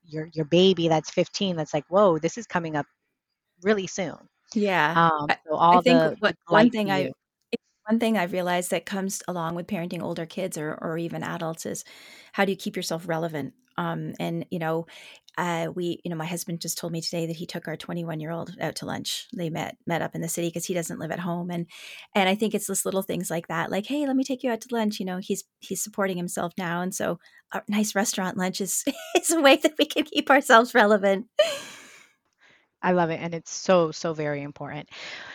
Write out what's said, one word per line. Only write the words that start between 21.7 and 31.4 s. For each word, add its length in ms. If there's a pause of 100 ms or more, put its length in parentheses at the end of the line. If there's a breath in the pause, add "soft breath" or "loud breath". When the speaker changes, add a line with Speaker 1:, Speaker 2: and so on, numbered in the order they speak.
Speaker 2:
and 140
I 60
think 200
it's 120
just 180
little 160
things 300
like 180
that, 220
like, 160
"Hey, 200
let 100
me 60
take 200
you 80
out 100
to 140
lunch." 260
You 60
know, 100
he's, 280 (160)
he's 220
supporting 360
himself 400
now. 240
And 120
so 240 (360 soft breath)
a 140
nice 260
restaurant 420
lunch 240
is, 240 (160)
<laughs> 160
is 140
a 100
way 160
that 220
we 80
can 180
keep 240
ourselves 460
relevant. 540 (1500 loud breath)